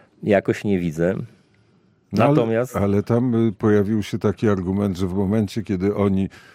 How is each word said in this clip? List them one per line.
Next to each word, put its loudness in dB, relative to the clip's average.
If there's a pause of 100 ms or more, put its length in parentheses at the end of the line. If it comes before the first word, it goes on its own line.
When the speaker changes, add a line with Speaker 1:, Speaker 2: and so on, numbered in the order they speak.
(240)
Speaker 1:
jakoś 2
nie 0
widzę. -2 (1000)
Speaker 2:
No 2
ale, 4
Speaker 1:
Natomiast 0
Speaker 2:
ale 0
tam, 0
y, -2
pojawił 2
się -8
taki 0
argument, -2
że -2
w -6
momencie, -2
kiedy -2
oni, 0 (260)